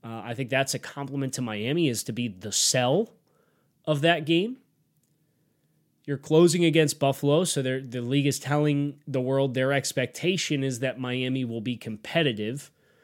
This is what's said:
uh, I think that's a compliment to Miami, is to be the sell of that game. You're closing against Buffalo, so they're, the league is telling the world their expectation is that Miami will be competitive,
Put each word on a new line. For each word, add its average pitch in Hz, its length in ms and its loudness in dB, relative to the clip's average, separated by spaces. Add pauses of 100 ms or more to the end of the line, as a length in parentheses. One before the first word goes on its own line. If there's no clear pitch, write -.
uh, 113 200 -12
I 117 120 -8
think 120 160 -6
that's 131 240 0
a 120 40 -4
compliment 139 540 -6
to 131 80 -6
Miami, 123 480 0
is 113 140 -4
to 120 100 -8
be 120 140 -4
the 95 240 -10
sell 131 640 2 (720)
of 147 160 0
that 165 240 2
game. 180 320 0 (1500)
You're 143 120 -4
closing 165 460 6
against 156 360 4
Buffalo, 143 440 2
so 147 180 -2
they're, 131 200 -2
the 123 180 -8
league 135 280 2
is 135 120 0
telling 143 680 0
the 135 140 -2
world 135 360 0
their 131 180 0
expectation 139 920 -2
is 131 160 -4
that 127 200 -4
Miami 127 440 -2
will 117 160 -6
be 117 160 -6
competitive, 113 960 -4 (320)